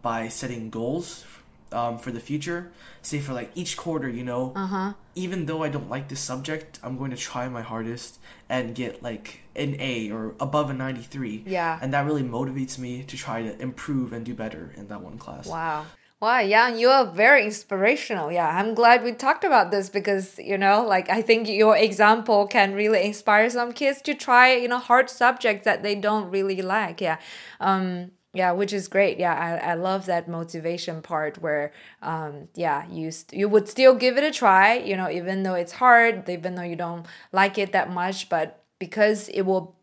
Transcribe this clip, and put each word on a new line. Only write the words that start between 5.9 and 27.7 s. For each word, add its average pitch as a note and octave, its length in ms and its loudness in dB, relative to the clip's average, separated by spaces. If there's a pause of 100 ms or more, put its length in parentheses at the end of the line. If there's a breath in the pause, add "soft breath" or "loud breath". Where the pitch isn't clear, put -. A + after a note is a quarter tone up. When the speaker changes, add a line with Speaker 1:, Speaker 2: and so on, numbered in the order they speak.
Speaker 1:
this C#3 100 -10
subject, C#3+ 640 -10
I'm C3 160 -10
going C3+ 140 -8
to B2 40 -10
try B2+ 320 -8
my A#2+ 140 -10
hardest A2+ 560 -10 (300 soft breath)
and A#2+ 260 -4
get, A#2+ 260 -8
like, - 420 -12 (120)
an C#3+ 240 -4
A A#2 320 -6
or A2 300 -8
above C#3 300 -2
a C3+ 40 -4
ninety-three. B2+ 720 -8
Speaker 2:
Yeah. E3+ 340 -4
Speaker 1:
And C3+ 140 -4
that C#3+ 100 2
really D3 200 -2
motivates C3 540 -6
me B2+ 260 -10
to C#3 120 -16
try A#2 280 -8
to G#2+ 80 -8 (100)
improve B2+ 500 -6
and A#2 140 -10
do B2 80 -8
better E2+ 420 -10
in G2 120 -16
that G2+ 120 -12
one F#2 180 -16
class. - 280 -14
Speaker 2:
Wow. D#3+ 400 -6 (340 soft breath)
Wow, A#3 180 2
Yang, A3+ 400 4
you A#3 100 6
are C4 160 8
very G#3+ 400 6
inspirational. G#3 840 -2
Yeah, F3 160 0
I'm G3 280 0
glad A#3 280 6
we A#3+ 80 -2
talked C4+ 320 -2
about A3+ 300 4
this G3 180 -2
because, G3 480 -4
you - 180 -4
know, G3 280 4 (100)
like, F#3 160 0
I G3+ 100 2
think A3+ 280 2
your G#3+ 280 6
example G#3+ 680 4
can G3 280 2
really G#3 280 2
inspire G#3 480 2
some A#3+ 220 -4
kids C#4 300 -2
to D4 120 -2
try, B3+ 400 6
you A#3+ 140 0
know, B3 100 -2
hard B3+ 320 4
subjects A#3+ 540 0
that - 180 0
they G3+ 140 -2
don't G#3 340 -2
really G3 320 -2
like. F#3 380 -2
Yeah. D#3+ 160 0 (420 loud breath)
Um, F#3 540 -2 (200)